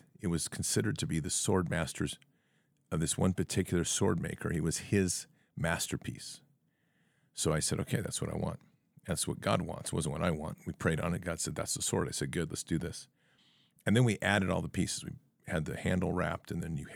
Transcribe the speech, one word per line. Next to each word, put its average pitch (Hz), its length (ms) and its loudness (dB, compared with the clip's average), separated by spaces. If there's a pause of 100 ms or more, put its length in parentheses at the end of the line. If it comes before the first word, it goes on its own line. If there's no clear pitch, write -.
(200)
it - 80 -2
was 85 180 0
considered - 520 0
to - 80 -2
be 82 120 0
the 78 120 -2
sword 92 380 2
masters - 500 -2 (720)
of 80 100 2
this 80 180 0
one 95 160 4
particular 90 500 2
sword 95 360 2
maker. - 300 -4
He 82 100 0
was 82 180 0
his - 480 2 (300)
masterpiece. - 840 -2 (920)
So - 180 2
I 78 80 2
said, - 200 0
"Okay, - 200 0
that's - 220 -4
what 80 100 -4
I - 40 -4
want. - 240 -4 (460)
That's 85 220 -2
what 71 120 -4
God 101 220 2
wants. 80 280 -8
It - 40 -4
wasn't 78 200 0
what 80 80 -2
I 87 80 4
want." 78 360 -4
We 85 60 -6
prayed 80 260 2
on 85 160 0
it. - 60 -2
God 82 180 -4
said, 78 160 -4
"That's - 200 -4
the - 80 -4
sword." - 260 0
I - 40 -6
said, 69 180 -2
"Good, 82 200 -2
let's 80 120 -6
do - 160 -2
this." - 280 -6 (800)
And 104 100 4
then 123 100 8
we 110 180 4
added 95 280 4
all 87 120 2
the 87 60 -4
pieces. - 360 -2
We - 80 -8 (340)
had 80 200 -2
the - 100 -4
handle 90 360 0
wrapped, 85 380 -2
and 85 120 -4
then 80 160 -4
you 71 180 -6